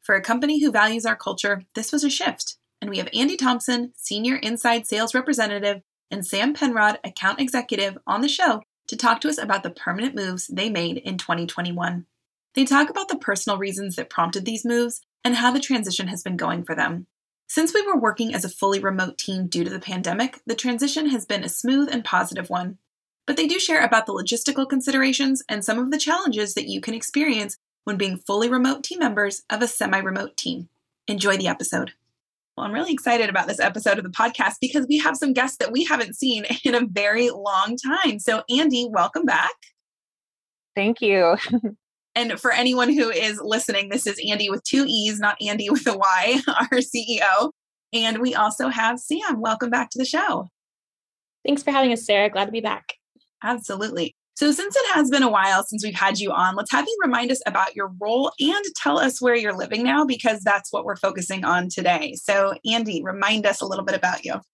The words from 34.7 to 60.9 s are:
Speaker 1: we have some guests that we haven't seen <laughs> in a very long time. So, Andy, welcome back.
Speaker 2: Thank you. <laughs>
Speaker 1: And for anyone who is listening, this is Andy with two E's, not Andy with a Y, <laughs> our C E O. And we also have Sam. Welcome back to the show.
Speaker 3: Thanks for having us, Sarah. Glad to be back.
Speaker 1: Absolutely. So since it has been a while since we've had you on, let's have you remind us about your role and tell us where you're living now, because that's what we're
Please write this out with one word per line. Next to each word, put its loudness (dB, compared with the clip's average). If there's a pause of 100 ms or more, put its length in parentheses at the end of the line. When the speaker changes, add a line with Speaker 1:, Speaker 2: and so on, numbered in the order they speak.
Speaker 1:
we 4
have 0
some 2
guests 0
that -2
we 2
haven't 0
seen 0 (100)
<laughs> -12
in 4
a 4
very 2
long 0
time. 0
So, 0
Andy, 2
welcome 0
back. 2 (1200)
Speaker 2:
Thank 0
you. 6 (140)
<laughs> 0 (360)
Speaker 1:
And -2
for 2
anyone 4
who 4
is -2
listening, -2
this -4
is -4 (100)
Andy -2
with -4
two 2
E's, -2
not 2
Andy -4
with 2
a 0
Y, 2
<laughs> 0
our 4
C -4
E 0
O. 4 (400)
And 0
we 0
also 0
have 0
Sam. -2
Welcome -2
back 0
to -8
the 0
show. -2 (960)
Speaker 3:
Thanks 2
for 0
having 4
us, -4
Sarah. 4
Glad 0
to -8
be -4
back. -6 (460)
Speaker 1:
Absolutely. -4 (280)
So 6
since -2
it 4
has 4
been 6
a 6
while 4
since -6
we've -4
had 2
you -2
on, 2
let's -4
have 2
you -4
remind 2
us -2
about 0
your -4
role 2
and 2 (100)
tell 2
us 2
where 4
you're 0
living -4
now, 4
because 0
that's 0
what -4
we're -4